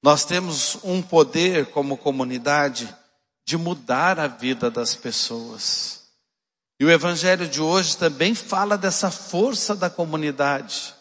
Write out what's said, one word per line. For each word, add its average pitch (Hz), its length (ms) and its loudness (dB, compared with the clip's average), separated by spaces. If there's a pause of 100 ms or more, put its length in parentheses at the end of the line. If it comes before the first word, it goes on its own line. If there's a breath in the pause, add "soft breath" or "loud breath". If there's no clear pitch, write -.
Nós - 240 6
temos 175 600 -2
um 185 180 -2
poder 165 720 4
como 139 260 -2
comunidade 131 960 -2 (500)
de 160 120 -4
mudar 160 640 0
a 147 80 0
vida 120 420 -2
das 117 240 -2
pessoas. - 1080 -6 (760)
E 139 60 2
o 160 80 6
evangelho 175 560 2
de 143 120 -6
hoje 170 360 0
também 170 400 0
fala 202 420 0
dessa 185 320 0
força 214 640 -2
da 180 160 -2
comunidade. 143 1120 -4